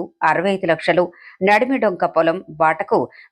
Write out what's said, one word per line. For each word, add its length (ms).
అరవై 260
ఐదు 160
లక్షలు, 320
నడిమి 360
డొంక 220
పొలం 220
బాటకు 360